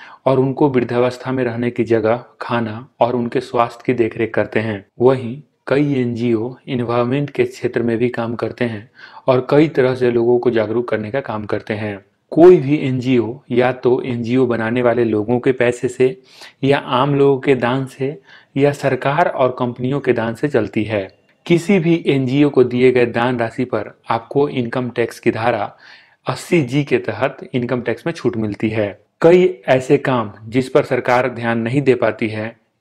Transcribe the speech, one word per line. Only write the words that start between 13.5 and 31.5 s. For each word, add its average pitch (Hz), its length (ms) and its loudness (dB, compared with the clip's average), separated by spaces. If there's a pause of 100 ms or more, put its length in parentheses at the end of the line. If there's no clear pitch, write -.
या 123 220 2
तो 127 300 0
एनजीओ 120 440 0
बनाने 113 360 -2
वाले 120 220 2
लोगों 110 360 0
के 135 120 2
पैसे 120 360 -2
से 127 280 0 (480)
या 139 140 4
आम 143 360 0
लोगों 139 260 4
के 139 140 2
दान 123 340 -2
से 135 300 -6 (380)
या 143 160 4
सरकार 139 560 0
और 127 300 0
कंपनियों 127 420 -4
के 131 120 2
दान 117 220 -4
से 147 140 -4
चलती 110 360 -2
है। 104 240 -2 (380)
किसी 175 320 2
भी 165 280 0
एनजीओ 139 440 2
को 131 140 4
दिए 123 280 2
गए 123 140 2
दान 120 320 -2
राशि 117 260 -4
पर 110 280 -6 (180)
आपको 139 380 -2
इनकम 123 420 -4
टैक्स 117 300 -4
की 113 100 0
धारा 113 440 -2 (520)
अस्सी 165 360 -2
जी 131 220 -2
के 131 140 0
तहत 113 560 -6
इनकम 123 260 -2
टैक्स 113 260 -6
में 170 60 -4
छूट 127 240 -4
मिलती 110 320 -2
है। 107 200 -2 (320)
कई 180 260 6 (220)
ऐसे 131 300 4
काम 120 340 -2 (120)
जिस 127 240 -2
पर 147 160 2
सरकार 123 440 0
ध्यान 117 300 -4